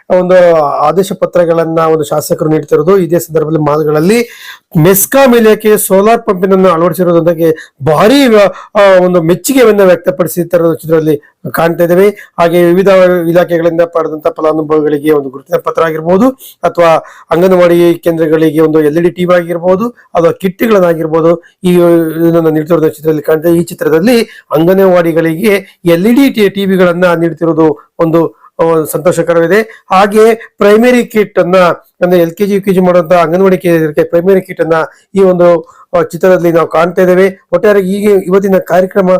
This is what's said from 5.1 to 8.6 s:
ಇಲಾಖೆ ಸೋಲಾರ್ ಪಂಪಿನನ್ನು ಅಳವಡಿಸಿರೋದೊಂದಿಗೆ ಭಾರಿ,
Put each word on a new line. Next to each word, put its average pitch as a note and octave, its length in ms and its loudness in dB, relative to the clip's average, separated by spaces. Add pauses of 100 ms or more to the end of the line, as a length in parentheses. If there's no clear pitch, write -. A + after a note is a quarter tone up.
ಇಲಾಖೆ G#3+ 420 2
ಸೋಲಾರ್ G#3 440 0
ಪಂಪಿನನ್ನು F#3+ 460 0
ಅಳವಡಿಸಿರೋದೊಂದಿಗೆ E3+ 1040 -2 (100)
ಭಾರಿ, G#3+ 540 2 (400)